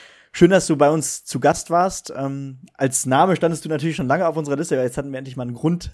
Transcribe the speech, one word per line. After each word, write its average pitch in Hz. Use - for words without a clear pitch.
schön, 175
dass 185
du 156
bei 143
uns -
zu -
Gast -
warst. 180
Ähm, 139
als 135
Name 156
standest 165
du 156
natürlich 156
schon 135
lange 170
auf 156
unserer 143
Liste, 143
aber 127
jetzt 127
hatten 139
wir 131
endlich 131
mal 127
einen 120
Grund, 170